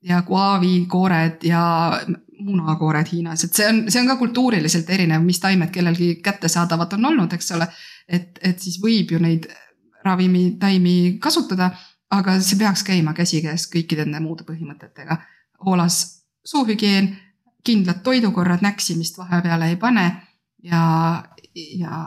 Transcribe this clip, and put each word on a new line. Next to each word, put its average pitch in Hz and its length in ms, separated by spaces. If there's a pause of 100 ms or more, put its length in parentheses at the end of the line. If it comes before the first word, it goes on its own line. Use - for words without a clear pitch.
ja 180 220
guavi 185 600
koored 175 580
ja 170 160 (760)
munakoored 160 680
Hiinas, 170 380
et 175 80
see 208 160
on, 220 160
see 240 160
on 247 80
ka 269 80
kultuuriliselt 220 720
erinev, 170 320
mis 175 180
taimed 190 320
kellelgi 175 480
kättesaadavad 170 760
on 226 80
olnud, 262 280
eks 170 200
ole. 170 140 (400)
Et, 180 340
et 180 180
siis 180 220
võib 208 320
ju 165 80
neid 165 240 (580)
ravimitaimi 180 1160
kasutada, 185 500 (380)
aga 196 320
see 190 200
peaks 202 240
käima 165 300
käsikäes 160 560
kõikide 165 360
nende 147 140
muude 160 240
põhimõtetega. 160 760 (440)
Hoolas 175 380 (460)
suuhügieen, 208 680 (540)
kindlad 185 380
toidukorrad, 190 640
näksimist 170 520
vahepeale 175 520
ei 175 80
pane 214 280 (580)
ja, 170 180 (960)
ja 165 300